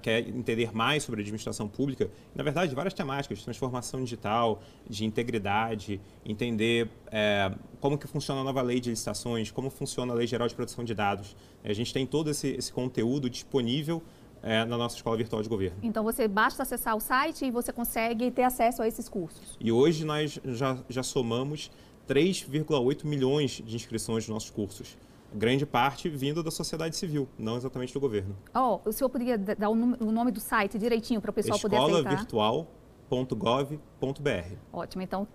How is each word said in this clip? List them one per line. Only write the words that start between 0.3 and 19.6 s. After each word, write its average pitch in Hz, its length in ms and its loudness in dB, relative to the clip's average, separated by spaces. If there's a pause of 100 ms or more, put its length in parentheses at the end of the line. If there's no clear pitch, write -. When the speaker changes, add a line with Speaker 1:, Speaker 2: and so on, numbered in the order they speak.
Speaker 1:
mais 131 280 2
sobre 113 180 -4
a - 20 -4
administração 107 460 -6
pública, 127 420 -2 (240)
na 139 80 -4
verdade, 147 320 0
várias 175 200 -2
temáticas, 135 480 -4
transformação 127 600 -4
digital, 113 600 0 (260)
de 107 160 -4
integridade, 107 960 0 (240)
entender, 117 640 2 (240)
é, 104 400 4 (280)
como 143 180 2
que - 80 -10
funciona 139 340 -4
a 131 40 -2
nova 135 180 0
lei 123 180 2
de 120 80 -4
licitações, 113 640 -4
como 131 180 -4
funciona 123 460 -4
a - 20 0
Lei 120 100 4
Geral 120 220 0
de 113 60 -4
Proteção 120 280 -6
de 117 120 -4
Dados. 101 420 0 (260)
A 104 120 -4
gente 120 180 -2
tem 131 140 0
todo 151 240 0
esse, 143 180 -2
esse 127 240 -4
conteúdo 127 560 0
disponível, 143 720 0 (400)
é, 110 220 4
na 117 140 0
nossa 117 180 0
Escola 117 220 0
Virtual 110 240 0
de 110 80 -4
Governo. 95 320 0
Speaker 2:
Então, 220 200 -2
você 220 240 0
basta 220 360 2
acessar 233 340 -2
o 220 40 -4
site 285 440 0
e 262 60 0
você 240 240 -2
consegue 233 560 0
ter 247 140 2
acesso 247 360 2
a 226 80 2
esses 233 180 -4
cursos? - 540 -8